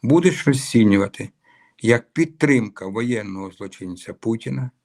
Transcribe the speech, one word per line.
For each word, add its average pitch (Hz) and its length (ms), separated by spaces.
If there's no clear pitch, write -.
будеш 165 460
розцінювати 107 800
як 120 320
підтримка 135 760
воєнного 101 640
злочинця 92 640
Путіна, 127 580